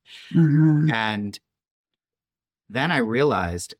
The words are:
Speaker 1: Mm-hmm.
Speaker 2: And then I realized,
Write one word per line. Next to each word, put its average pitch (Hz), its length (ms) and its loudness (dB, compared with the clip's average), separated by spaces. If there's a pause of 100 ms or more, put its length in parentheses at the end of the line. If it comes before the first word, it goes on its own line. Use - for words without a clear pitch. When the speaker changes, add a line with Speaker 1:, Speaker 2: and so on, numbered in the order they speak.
(340)
Speaker 1:
Mm-hmm. 156 580 4
Speaker 2:
And 107 480 -4 (1300)
then 131 220 -4
I 156 60 0
realized, 110 840 -2